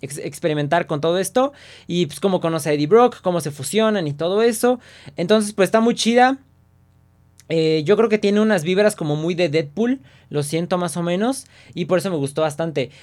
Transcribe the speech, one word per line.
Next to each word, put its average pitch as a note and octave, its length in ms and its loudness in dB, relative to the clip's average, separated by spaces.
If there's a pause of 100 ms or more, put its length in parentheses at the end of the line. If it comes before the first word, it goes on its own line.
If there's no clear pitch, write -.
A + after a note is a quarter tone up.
ex-, C#3 180 -10
experimentar D3+ 640 -2
con D3 160 -6
todo E3+ 160 0
esto. B3+ 360 -2 (340)
Y, F3 200 0
pues, D3 120 -14
cómo F#3+ 220 0
conoce E3 280 -2
a D3 40 2
Eddie D3 140 0
Brock, A#3+ 340 4
cómo F3 180 -2
se D3+ 100 -6
fusionan G3+ 580 -2
y C#3+ 60 -4
todo F3+ 300 -2
eso. A#3+ 360 0 (360)
Entonces, G#3 380 0
pues, G#3 140 2
está A3 120 2
muy A3+ 160 2
chida. B3 420 4 (1120)
Eh, D#3+ 360 2
yo G#3 120 4
creo A3+ 100 4
que G#3+ 100 2
tiene G#3 220 2
unas G#3+ 240 2
vibras G3+ 320 2
como D3+ 220 -2
muy E3 180 -2
de F3 140 0
Deadpool, G3 500 -2 (300)
lo D3 140 -2
siento E3+ 340 -2
más F3 180 -4
o F3 80 -4
menos, G3+ 420 -2 (280)
y E3 120 -4
por E3+ 140 2
eso G3 100 -4
me F3 60 -2
gustó C#3+ 260 -4
bastante. D3+ 480 -4 (140)